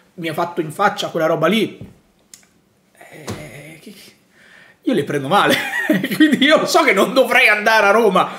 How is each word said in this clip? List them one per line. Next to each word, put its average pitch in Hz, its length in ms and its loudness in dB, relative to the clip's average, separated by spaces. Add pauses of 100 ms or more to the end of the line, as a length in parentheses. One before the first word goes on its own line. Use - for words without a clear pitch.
(140)
mi 165 160 -8
ha 151 40 -8
fatto 170 280 -4
in 156 100 -8
faccia 190 380 -2
quella 160 160 -2
roba 160 220 0
lì. 202 300 -2 (1300)
Eh, 151 720 -16
che, 214 120 -20 (880)
io 277 100 -2
le 156 100 0
prendo 139 240 -4
male, 160 260 2 (340)
<laughs> 202 280 -2
quindi 285 300 4
io 302 200 4
so - 180 2
che 240 100 2
non 202 200 0
dovrei 247 360 4
andare 208 380 2
a 202 40 4
Roma, 202 460 2